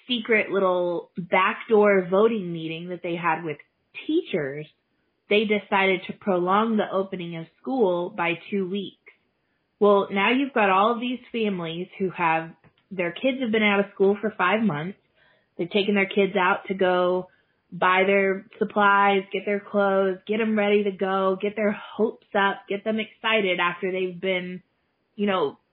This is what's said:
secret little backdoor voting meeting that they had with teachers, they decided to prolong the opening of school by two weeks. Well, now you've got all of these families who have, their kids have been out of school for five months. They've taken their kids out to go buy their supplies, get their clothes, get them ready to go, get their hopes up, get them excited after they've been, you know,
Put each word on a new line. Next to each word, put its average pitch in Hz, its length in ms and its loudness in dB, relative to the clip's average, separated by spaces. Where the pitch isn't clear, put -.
secret 226 420 0
little 180 680 0
backdoor 196 920 2
voting 202 420 2
meeting 165 380 -8
that 175 120 -10
they 175 140 -4
had 170 280 -2
with 151 140 -6
teachers, 156 600 -4
they 214 160 4
decided 196 640 0
to 196 80 -10
prolong 202 640 0
the 190 140 0
opening 180 460 -4
of 160 100 -10
school 190 500 0
by 170 240 -2
two 196 200 -2
weeks. 196 260 -8
Well, 202 320 6
now 196 180 0
you've 262 240 0
got 208 160 4
all 202 240 4
of 226 60 -6
these 247 200 -6
families 180 560 -4
who 185 120 -2
have, 165 400 -2
their 175 200 -4
kids 262 300 -2
have 233 100 -2
been 220 100 2
out 202 180 2
of 196 140 2
school 202 260 2
for 214 160 -4
five 190 260 0
months. 175 360 -2
They've 170 120 -4
taken 208 240 0
their 190 140 2
kids 196 280 0
out 185 320 0
to 196 60 -2
go 180 540 0
buy 185 320 2
their 196 420 2
supplies, 202 640 4
get 196 140 -6
their 202 140 -2
clothes, 196 560 0
get 214 120 -2
them 220 200 0
ready 208 260 2
to 202 60 -2
go, 190 500 0
get 208 140 -4
their 208 160 0
hopes - 560 -4
up, 196 320 0
get 202 140 -6
them 220 160 -4
excited 214 640 -2
after 180 320 -2
they've 185 280 -4
been, 180 400 -4
you 208 120 -2
know, 175 300 0